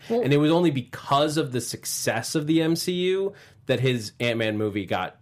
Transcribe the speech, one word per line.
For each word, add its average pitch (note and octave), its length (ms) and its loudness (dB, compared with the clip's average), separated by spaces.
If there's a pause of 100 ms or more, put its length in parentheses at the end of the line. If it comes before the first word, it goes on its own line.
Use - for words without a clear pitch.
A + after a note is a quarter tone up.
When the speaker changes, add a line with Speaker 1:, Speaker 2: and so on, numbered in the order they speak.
Speaker 1:
Well A#3 140 0
Speaker 2:
And C3+ 100 2
it C#3+ 40 6
was D3+ 120 4
only E3+ 220 4
because C#3+ 640 0
of C#3 140 -2
the B2 100 -2
success - 720 -4
of D3+ 140 -2
the D#3+ 160 4
M D#3+ 120 2
C E3+ 180 -4
U F#3 400 -2 (340)
that B2 120 2
his A#2+ 400 0
Ant-Man A2+ 380 0
movie G#2 300 -2
got F#2 340 -4